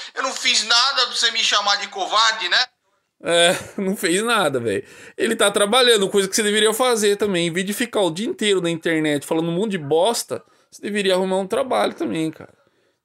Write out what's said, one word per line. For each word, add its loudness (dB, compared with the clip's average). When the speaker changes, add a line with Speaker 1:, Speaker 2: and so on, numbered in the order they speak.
Speaker 1:
"Eu -6
não -4
fiz 0
nada 2
pra -10
você 0
me -4
chamar 2
de -8
covarde, 0
né?" 2
Speaker 2:
É, 4
<laughs> -10
não -2
fez 0
nada, 0
velho. -2
Ele 0
tá 2
trabalhando, 4
coisa 2
que -6
você 0
deveria 2
fazer 2
também. 0
Em -2
vez -2
de -6
ficar -2
o 2
dia -6
inteiro 0
na -2
internet -2
falando -2
um -2
monte -2
de -4
bosta, -2
você -20
deveria 0
arrumar 0
um -2
trabalho 0
também, -4
cara. -20